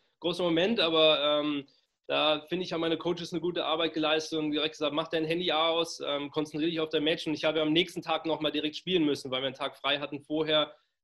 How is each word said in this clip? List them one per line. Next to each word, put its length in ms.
großer 240
Moment, 380
aber, 600
ähm, 240
da, 380
finde 160
ich, 80
haben 80
meine 160
Coaches 340
eine 80
gute 240
Arbeit 300
geleistet 440
und 140
direkt 220
gesagt, 200
„Mach 140
dein 160
Handy 300
aus, 520
ähm, 240
konzentrier 380
dich 140
auf 80
dein 160
Match.“ 200
Und 80
ich 120
habe 160
am 100
nächsten 300
Tag 240
nochmal 260
direkt 240
spielen 300
müssen, 260
weil 100
wir 40
einen 100
Tag 220
frei 200
hatten 220
vorher. 560